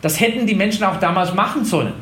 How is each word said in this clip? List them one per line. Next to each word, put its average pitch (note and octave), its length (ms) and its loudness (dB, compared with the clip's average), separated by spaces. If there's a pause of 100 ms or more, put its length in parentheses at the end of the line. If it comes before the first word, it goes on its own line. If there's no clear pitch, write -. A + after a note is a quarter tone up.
Das - 200 0
hätten A#3 260 0
die G#3 80 2
Menschen G#3 300 0
auch F#3 120 0
damals F3+ 360 0
machen G#3+ 320 0
sollen. C3 260 0 (100)